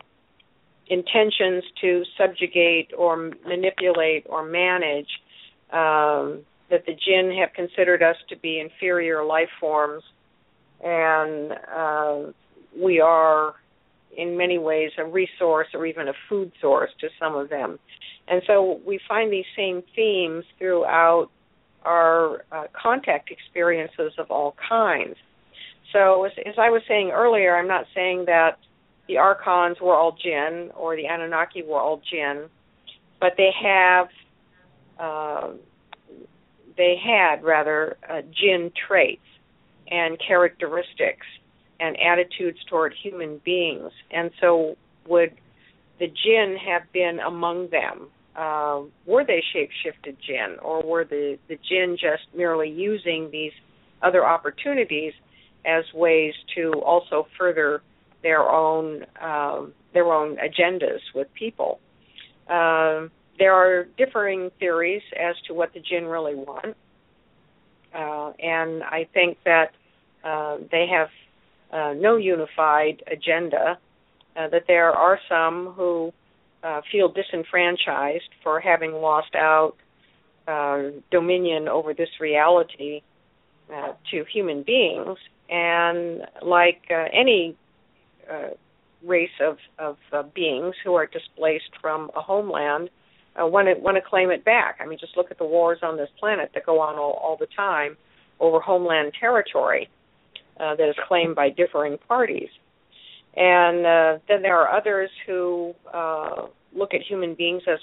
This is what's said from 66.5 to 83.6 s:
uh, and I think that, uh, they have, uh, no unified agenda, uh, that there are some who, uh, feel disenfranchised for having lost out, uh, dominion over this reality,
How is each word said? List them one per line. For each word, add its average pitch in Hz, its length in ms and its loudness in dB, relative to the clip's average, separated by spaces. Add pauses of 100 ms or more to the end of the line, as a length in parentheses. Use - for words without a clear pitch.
uh, 151 440 -8
and 165 440 -4
I 160 300 -6
think 175 320 0
that, 165 280 4 (500)
uh, 151 360 -6 (120)
they 170 220 2
have, 160 160 2 (640)
uh, 151 220 -4
no 208 220 2
unified 156 920 0
agenda, 165 680 -2 (580)
uh, 160 120 -6
that 170 180 0
there 170 240 6
are 180 280 4 (100)
some 170 480 0
who, 175 360 -2 (500)
uh, 151 200 -8 (100)
feel 196 160 4
disenfranchised 170 1200 -2 (140)
for 160 180 0
having 165 320 0
lost 156 420 -2
out, 156 400 4 (720)
uh, 143 440 -4 (200)
dominion 170 580 0
over 156 260 -2
this 165 140 -4 (120)
reality, 151 800 0 (720)